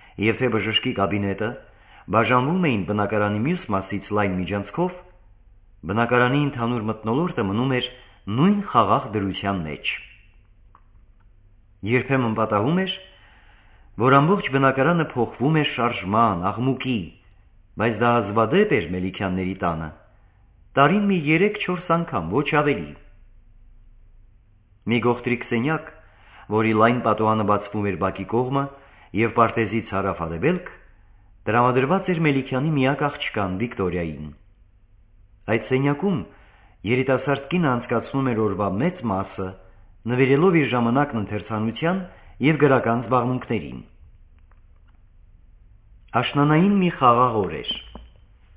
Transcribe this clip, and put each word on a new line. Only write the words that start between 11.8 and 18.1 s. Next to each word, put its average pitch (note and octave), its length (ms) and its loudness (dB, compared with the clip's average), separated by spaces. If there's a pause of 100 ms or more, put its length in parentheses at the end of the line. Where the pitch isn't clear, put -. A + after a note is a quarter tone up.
Երբեմն A#2+ 540 0
պատահում A2 440 2
էր, F#3+ 120 -2 (1040)
որ C3 180 6
ամբողջ E3 340 4
բնակարանը D3+ 560 2
փոխվում B2+ 500 0
էր D3+ 140 0
շարժման, G#2 760 0
աղմուկի, A#2+ 540 -2 (800)
բայց A2 200 0
դա A#2+ 140 2